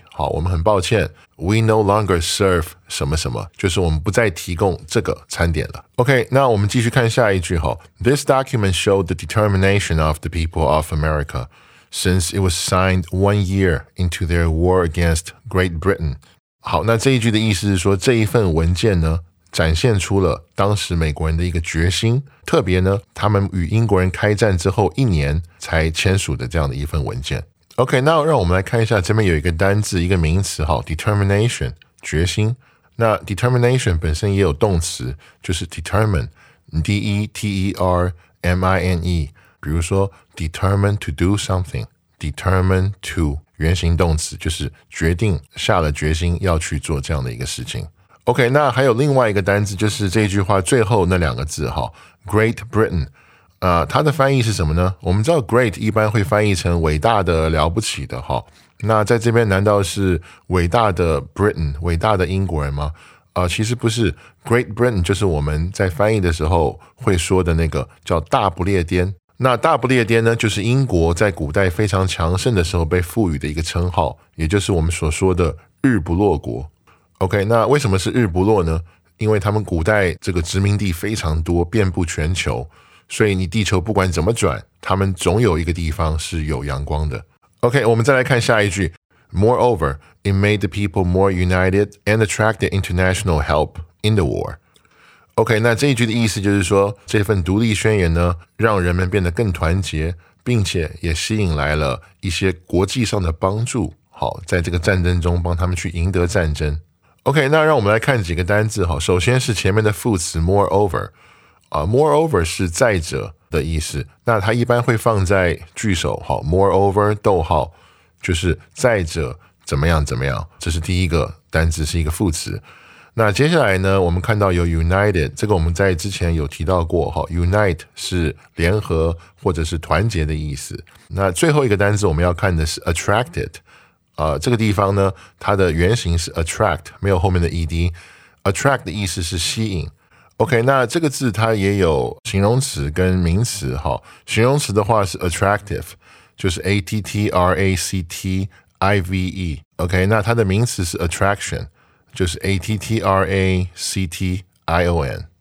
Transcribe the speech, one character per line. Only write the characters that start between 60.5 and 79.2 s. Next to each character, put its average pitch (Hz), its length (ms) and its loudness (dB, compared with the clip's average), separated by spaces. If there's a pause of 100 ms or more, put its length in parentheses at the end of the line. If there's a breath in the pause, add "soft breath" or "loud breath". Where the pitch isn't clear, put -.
大 110 240 2
的 82 320 0 (100)
Britain、 80 500 -2
伟 85 140 -2
大 107 200 0
的 90 100 0
英 95 180 -2
国 80 200 -2
人 71 100 -4
吗？ 73 160 -4 (440 loud breath)
呃， 90 140 0
其 110 140 -2
实 117 140 -4
不 117 120 -2
是， 110 240 0 (320 loud breath)
“Great 117 300 0
Britain” 117 260 0
就 87 140 0
是 107 100 -2
我 82 160 0
们 76 300 -2
在 98 180 -2
翻 101 240 2
译 107 80 2
的 87 120 2
时 80 120 -4
候 80 340 0 (180 loud breath)
会 98 200 0
说 92 240 2
的 85 140 0
那 80 140 0
个 71 200 -6 (160 soft breath)
叫 87 180 0
大 104 280 0
不 87 140 -6
列 95 180 0
颠。 90 320 -2 (220)
那 123 200 0
大 151 220 2
不 117 80 -4
列 123 180 2
颠 113 200 2
呢， 117 100 2
就 113 140 0
是 98 160 -2
英 131 200 2
国 85 300 2
在 104 160 2
古 76 220 -6
代 98 180 2
非 107 160 0
常 95 180 0
强 87 320 -2
盛 117 200 0
的 87 80 2
时 85 120 -2
候 82 80 0
被 87 160 0
赋 92 300 -2
予 73 80 -2
的 73 80 -6
一 76 80 -4
个 80 80 -4
称 87 300 -2
号， 78 260 -2 (160 soft breath)
也 82 140 -2
就 101 100 2
是 101 140 -2
我 85 80 2
们 80 100 0
所 80 180 -4
说 92 240 0
的 85 240 -2 (240 soft breath)
日 120 200 2
不 85 140 -4
落 92 220 2
国。 64 320 -8 (500 soft breath)
OK， 95 260 0
那 113 240 2
为 143 100 4
什 127 100 -2
么 95 80 2
是 101 140 -2
日 123 160 2
不 92 160 0
落 101 220 2
呢？ 82 160 -2 (380 soft breath)
因 110 120 0